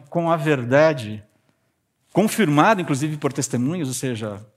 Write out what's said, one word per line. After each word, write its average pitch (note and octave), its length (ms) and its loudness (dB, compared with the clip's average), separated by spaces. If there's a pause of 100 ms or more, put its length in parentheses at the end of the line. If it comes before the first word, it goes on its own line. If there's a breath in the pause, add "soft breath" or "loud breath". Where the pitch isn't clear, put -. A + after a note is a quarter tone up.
com E3+ 220 -2
a E3+ 40 2
verdade, C3+ 880 2 (880)
confirmada F#3+ 720 4
inclusive D3+ 360 -4
por C#3+ 140 -4
testemunhos, C3+ 560 -4
ou C3 60 -6
seja, A2 520 -8 (120)